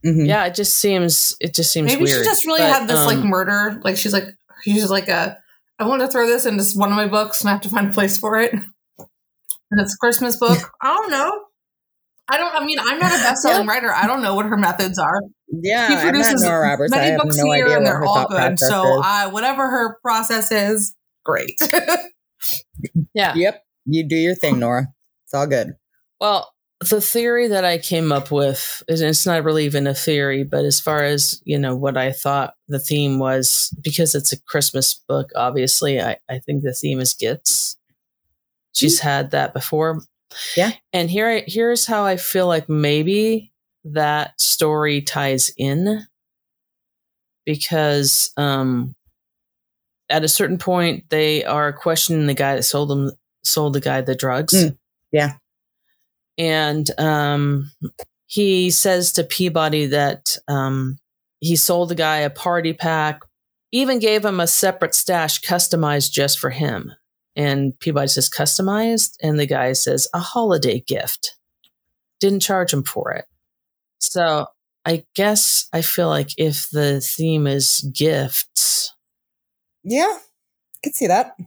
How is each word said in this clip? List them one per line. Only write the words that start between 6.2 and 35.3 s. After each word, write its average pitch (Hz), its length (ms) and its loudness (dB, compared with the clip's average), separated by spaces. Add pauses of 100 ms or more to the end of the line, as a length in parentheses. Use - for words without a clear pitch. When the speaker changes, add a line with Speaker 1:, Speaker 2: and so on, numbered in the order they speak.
Speaker 3:
this 247 200 2
into 208 180 0 (140)
one 202 120 2
of 208 60 2
my 208 120 2
books 214 320 0
and 208 80 0
I 202 40 2
have 202 100 -2
to 202 60 -6
find 202 200 0
a 196 40 -2
place 196 260 2
for 214 200 -2
it." 233 140 0
And - 1300 -8
it's 196 140 -2
a - 40 -12
Christmas 240 380 0
book. 190 220 4 (180)
Speaker 1:
<laughs> - 60 -12
Speaker 3:
I 294 120 2
don't 415 160 -2
know. 294 220 0 (1000)
I 285 60 2
don't, 330 180 -2
I 302 100 -2
mean, 302 160 -2
I'm 240 180 -2
not 349 140 2
a 349 40 2
Speaker 1:
<laughs> 233 60 0
Speaker 3:
best-selling 247 440 2
Speaker 1:
Yep. - 20 -4
Speaker 3:
writer. 233 240 0
I 196 140 2
don't 254 160 0
know 196 120 0
what 208 120 0
her 214 100 0
methods 190 420 0
are. 170 220 0 (300)
Speaker 1:
Yeah, 208 380 0
Speaker 3:
She 190 60 4
Speaker 1:
I'm - 100 0
not 170 80 2
Speaker 3:
produces 226 300 2
Speaker 1:
Nora 165 260 4
Roberts. 143 240 0
I 277 60 2
Speaker 3:
many 143 140 4
Speaker 1:
have 151 100 0
Speaker 3:
books 151 160 2
Speaker 1:
no 147 140 2
Speaker 3:
a 147 40 4
year - 100 4
Speaker 1:
idea 151 100 4
Speaker 3:
and 143 80 4
Speaker 1:
what - 60 4
Speaker 3:
they're - 80 0
Speaker 1:
her 151 80 0
Speaker 3:
all 202 80 2
Speaker 1:
thought - 140 2
Speaker 3:
good. 196 80 -2
Speaker 1:
process 180 320 2
Speaker 3:
So, 185 320 4
Speaker 1:
is. 175 40 0
Speaker 3:
uh, 202 260 0
whatever 262 380 -2
her 233 340 -2
process 226 500 -2
is, 208 420 0 (300)
great. - 380 -2
<laughs> 311 80 0 (1400)
Speaker 2:
Yeah. 196 220 0
Speaker 1:
Yep. 175 300 0 (220)
You 160 180 0
do 151 100 -2
your 170 220 2
thing, 139 240 2
Nora. 123 260 0 (380)
It's - 100 -12
all 143 140 0
good. 127 260 -2 (460)
Speaker 2:
Well, 202 320 0 (360)
the 214 120 4
theory 240 480 0
that 190 160 2
I 170 140 2
came 165 340 0
up 143 180 -2
with, 143 560 -2
is, 160 140 0
it's 156 260 2
not 165 160 2
really 156 220 2
even 143 240 0
a 139 60 -2
theory, 139 500 0
but 143 200 0
as 143 140 2
far 151 240 0
as, 143 420 0
you 147 140 -2
know, 131 160 0
what 135 220 -2
I 131 160 0
thought 139 420 -2 (140)
the 139 100 -4
theme 139 400 0
was, 131 640 0
because 156 320 0
it's 139 180 -2
a 135 100 -8
Christmas - 520 -2
book, 139 400 -4